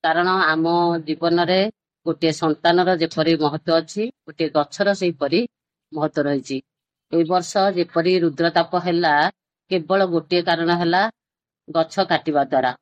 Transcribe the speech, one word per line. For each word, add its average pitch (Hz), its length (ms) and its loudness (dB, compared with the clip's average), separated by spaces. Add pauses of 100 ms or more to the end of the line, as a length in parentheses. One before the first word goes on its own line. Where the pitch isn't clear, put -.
କାରଣ 165 240 2 (180)
ଆମ 160 200 0 (320)
ଜୀବନରେ 170 600 0 (460)
ଗୋଟିଏ 160 260 0
ସନ୍ତାନର 170 640 2
ଯେପରି 160 400 0
ମହତ୍ତ୍ୱ 156 420 0
ଅଛି, 165 260 -4 (180)
ଗୋଟିଏ 160 280 -6
ଗଛର 156 440 -2
ସେହିପରି 170 460 -2 (520)
ମହତ୍ତ୍ୱ 151 340 -2
ରହିଛି। 139 320 -4 (540)
ଏଇ 165 120 2
ବର୍ଷ 175 280 -2 (200)
ଯେପରି 175 480 0
ରୁଦ୍ରତାପ 165 580 0
ହେଲା, 170 360 0 (580)
କେବଳ 185 340 0
ଗୋଟିଏ 170 360 -2
କାରଣ 170 360 0
ହେଲା 175 240 0 (680)
ଗଛ 165 320 -2
କାଟିବା 156 440 0
ଦ୍ୱାରା। 127 280 0 (100)